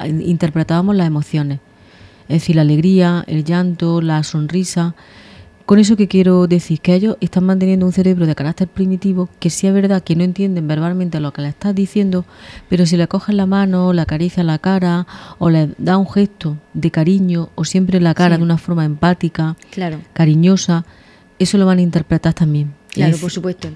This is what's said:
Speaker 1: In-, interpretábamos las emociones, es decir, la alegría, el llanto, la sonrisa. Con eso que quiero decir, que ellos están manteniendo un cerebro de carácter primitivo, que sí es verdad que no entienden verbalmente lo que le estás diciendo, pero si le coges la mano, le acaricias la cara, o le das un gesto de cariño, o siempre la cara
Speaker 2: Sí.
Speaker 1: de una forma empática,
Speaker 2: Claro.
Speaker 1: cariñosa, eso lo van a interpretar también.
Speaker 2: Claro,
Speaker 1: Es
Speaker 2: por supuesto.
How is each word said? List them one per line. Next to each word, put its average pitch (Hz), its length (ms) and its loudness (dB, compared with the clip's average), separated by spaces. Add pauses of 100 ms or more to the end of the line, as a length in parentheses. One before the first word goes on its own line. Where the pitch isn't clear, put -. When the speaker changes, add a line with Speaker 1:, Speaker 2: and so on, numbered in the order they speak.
Speaker 1:
In-, 160 160 -2
interpretábamos 170 720 0
las 180 140 2
emociones, 147 500 -2 (720)
es 160 140 0
decir, 165 120 0
la 160 80 4
alegría, 175 640 2
el 156 160 -4
llanto, 170 600 -2
la 156 200 0
sonrisa. 170 720 -4 (760)
Con 202 100 6
eso 214 200 4
que 196 100 0
quiero 185 380 4
decir, 170 340 0
que 180 140 2
ellos 202 260 0
están 185 240 0
manteniendo 190 400 2
un 185 80 0
cerebro 180 340 2
de 156 80 0
carácter 165 340 -4
primitivo, 185 600 -2 (100)
que 170 120 -2
sí - 160 -4
es 196 80 2
verdad 196 280 2
que 165 140 -2
no 175 80 0
entienden 180 420 -2
verbalmente 165 540 -2
lo 147 140 -4
que 143 80 -8
le 143 60 -4
estás 202 260 -4
diciendo, 190 500 -2 (460)
pero 175 160 2
si 170 100 2
le 170 100 2
coges 202 280 -2
la 196 100 2
mano, 190 480 2
le 175 80 2
acaricias 165 460 -2
la 156 120 0
cara, 180 480 0 (320)
o 170 120 2
le 156 260 2
das 185 220 0
un 190 100 0
gesto 196 480 -2 (160)
de 156 180 -2
cariño, 175 640 0
o 160 120 -4
siempre 185 340 0
la 165 140 2
cara 170 220 2
Speaker 2:
Sí. - 40 0
Speaker 1:
de 170 40 2
una 165 120 2
forma 165 300 -2
empática, 160 680 -2 (140)
Speaker 2:
Claro. 170 280 -8 (160)
Speaker 1:
cariñosa, 170 720 2 (520)
eso 190 200 0
lo 190 80 4
van 185 140 2
a - 20 4
interpretar 165 500 0
también. 147 400 0 (160)
Speaker 2:
Claro, 151 280 0
Speaker 1:
Es 156 40 -8
Speaker 2:
por 175 100 -6
supuesto. 180 460 -8